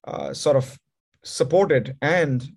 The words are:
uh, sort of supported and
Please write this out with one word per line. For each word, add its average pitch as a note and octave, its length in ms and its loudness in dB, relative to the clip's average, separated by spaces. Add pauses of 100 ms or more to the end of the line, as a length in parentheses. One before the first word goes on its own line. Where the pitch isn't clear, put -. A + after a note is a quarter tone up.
uh, - 280 -8
sort D3 220 2
of - 220 -2 (460)
supported C#3 760 2
and C#3+ 440 0 (100)